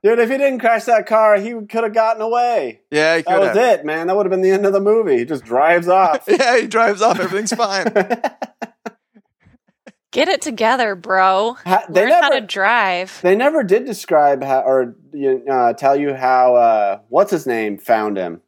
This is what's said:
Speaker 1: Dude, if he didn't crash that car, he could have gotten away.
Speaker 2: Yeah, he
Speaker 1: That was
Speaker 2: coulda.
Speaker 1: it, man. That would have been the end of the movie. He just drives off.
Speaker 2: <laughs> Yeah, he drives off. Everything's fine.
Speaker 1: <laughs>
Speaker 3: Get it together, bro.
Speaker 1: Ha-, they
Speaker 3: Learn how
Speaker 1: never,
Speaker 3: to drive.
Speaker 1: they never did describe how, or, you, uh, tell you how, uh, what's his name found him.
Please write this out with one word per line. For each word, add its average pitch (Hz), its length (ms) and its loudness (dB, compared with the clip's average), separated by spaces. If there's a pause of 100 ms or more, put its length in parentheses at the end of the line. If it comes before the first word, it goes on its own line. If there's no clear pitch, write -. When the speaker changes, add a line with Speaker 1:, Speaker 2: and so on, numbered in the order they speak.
Speaker 1:
Dude, 226 160 2
if 233 120 2
he 269 80 -2
didn't 269 220 0
crash 226 260 0
that 226 220 0
car, 220 280 4
he 202 140 -4 (180)
could 226 160 -4
have 214 100 -4
gotten 220 280 0
away. 226 580 -2 (100)
Speaker 2:
Yeah, 156 280 0
he 160 60 -4
Speaker 1:
That 185 140 0
was 196 120 2
Speaker 2:
coulda. 233 240 2
Speaker 1:
it, 147 120 -4
man. 160 220 -6
That 185 80 0
would 202 100 0
have 185 60 -2
been 185 100 -2
the 185 100 2
end 196 140 0
of 202 60 2
the 196 80 2
movie. 202 380 2
He 120 80 -2
just 135 180 -8
drives 160 460 2
off. 180 340 2
Speaker 2:
<laughs> - 20 -18
Yeah, 269 320 2
he 226 100 -2
drives 208 340 0
off. 214 180 2
Everything's 190 320 -4
fine. 202 340 -4
Speaker 1:
<laughs> 220 360 -2 (1900)
Speaker 3:
Get 285 160 0
it 370 140 -2
together, 226 540 -2
bro. 190 580 0 (120)
Speaker 1:
Ha-, 185 240 0
they 175 120 2
Speaker 3:
Learn 240 120 2
how 349 60 4 (100)
Speaker 1:
never, 269 100 0
Speaker 3:
to 214 80 -12
drive. 196 720 -2
Speaker 1:
they 180 140 2
never 285 260 0
did 214 240 0
describe 147 580 0
how, 135 180 -2
or, 127 340 -2 (180)
you, 135 380 -2
uh, 120 220 2
tell 139 220 2
you 143 200 -2
how, 127 400 2
uh, 107 440 2 (100)
what's 185 220 2
his 160 140 -4
name 110 320 -4
found 107 400 -2
him. 87 300 -8